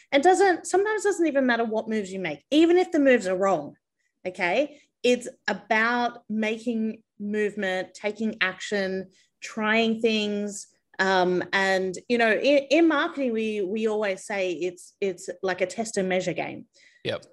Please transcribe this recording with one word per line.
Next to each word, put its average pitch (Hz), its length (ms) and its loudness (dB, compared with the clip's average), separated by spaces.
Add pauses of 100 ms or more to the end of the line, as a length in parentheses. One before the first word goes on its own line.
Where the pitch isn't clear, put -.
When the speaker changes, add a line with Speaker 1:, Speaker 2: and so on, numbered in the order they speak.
(100)
Speaker 1:
and 277 120 4
doesn't, 359 440 4
sometimes 403 360 0
doesn't 349 240 0
even 277 180 0
matter 233 200 0
what 220 240 -4
moves 214 220 -4
you 190 80 -10
make, 160 320 -8
even 330 280 6
if 359 120 0
the 320 80 0
moves 254 280 4
are 185 100 0
wrong, 180 380 0 (520)
okay? 185 540 -2 (220)
It's 247 260 2 (180)
about 233 840 -2
making 220 760 -4 (180)
movement, 202 760 -4
taking 214 460 -4
action, 190 680 -4 (320)
trying 226 580 0
things. 208 680 -2 (300)
Um, 185 540 2
and, 190 420 0 (140)
you 240 80 2
know, 226 160 4
in, 277 380 2
in 330 180 6
marketing, 285 440 0
we, 220 280 -2
we 214 260 -2
always 208 380 -2
say 190 280 -4
it's, 175 500 -8
it's 190 260 -4 (140)
like 185 180 -2
a 185 60 2
test 220 320 -6
and 190 100 0
measure 180 240 -2
game. 143 320 -8 (400)
Speaker 2:
Yep. - 280 -6